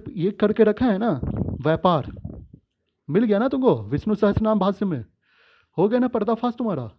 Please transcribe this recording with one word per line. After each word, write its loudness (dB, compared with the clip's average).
ये -2
करके 2
रखा 2
है 2
ना 0
व्यापार, 2
मिल 2
गया 2
ना 0
तुमको 2
विष्णु -2
सहस्त्रनाम 2
भाष्य 0
में, -4
हो 4
गया 2
ना 2
पर्दाफाश -2
तुम्हारा। -4